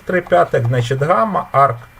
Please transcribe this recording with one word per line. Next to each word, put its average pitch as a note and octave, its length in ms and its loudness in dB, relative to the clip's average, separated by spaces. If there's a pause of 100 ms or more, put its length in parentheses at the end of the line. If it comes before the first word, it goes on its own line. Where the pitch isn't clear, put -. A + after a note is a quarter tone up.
три F#3 160 -2
п'ятих, E3+ 460 0
значить, B2+ 340 -2
гамма F#3+ 500 0
арк C3+ 260 2 (220)